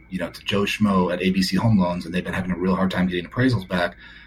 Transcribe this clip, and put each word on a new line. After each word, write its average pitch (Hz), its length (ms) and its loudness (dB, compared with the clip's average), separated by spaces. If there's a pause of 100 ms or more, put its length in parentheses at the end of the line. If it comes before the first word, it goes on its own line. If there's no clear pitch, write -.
you 92 100 -8
know, 82 120 -6
to - 140 -18
Joe 101 180 0
Schmo 98 500 2
at 90 100 -2
A 95 80 2
B 95 120 2
C 95 140 0
Home 113 220 4
Loans, 90 260 0
and - 100 -8
they've 90 100 -2
been 90 100 -6
having 92 180 -4
a 85 60 -4
real 92 180 0
hard 95 140 0
time 92 160 0
getting 87 200 -2
appraisals 120 400 0
back. 90 300 -2 (300)